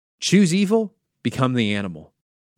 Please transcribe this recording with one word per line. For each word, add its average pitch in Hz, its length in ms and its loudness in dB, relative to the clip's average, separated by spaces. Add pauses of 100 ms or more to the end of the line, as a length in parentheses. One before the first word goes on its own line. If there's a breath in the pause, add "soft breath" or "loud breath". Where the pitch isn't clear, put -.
(220)
Choose 180 320 4
evil, 202 420 0 (260)
become 127 320 -2
the 107 200 0
animal. 90 400 -10 (440)